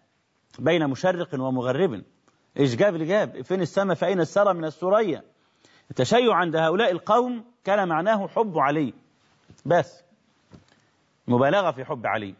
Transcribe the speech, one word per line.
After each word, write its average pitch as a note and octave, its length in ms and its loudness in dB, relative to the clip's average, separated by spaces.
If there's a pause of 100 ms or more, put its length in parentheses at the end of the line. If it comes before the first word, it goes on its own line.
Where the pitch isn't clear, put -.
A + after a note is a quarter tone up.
(580)
بين D#3 280 0
مشرق F3 480 -2
ومغرب، B2+ 680 -2 (560)
إيش C3 180 2
جاب F#3+ 180 2
اللي D#3+ 120 -4
جاب؟ E3+ 360 -2
فين F#3+ 180 -4
السما F#3 340 0
فأين F3+ 260 -2
السرى G3 340 2
من E3 100 -4
السرية؟ F3+ 600 0 (640)
التشيع A3 440 2
عند E3 220 0
هؤلاء F3 340 2
القوم A3+ 540 -2 (200)
كان F#3+ 240 0
معناه F#3 400 0
حب G3 300 -2
علي C#3+ 360 0 (720)
بس، - 380 0 (1200)
مبالغة D3 420 2
في B2+ 140 -10
حب B2+ 220 -8
علي، G2+ 340 -4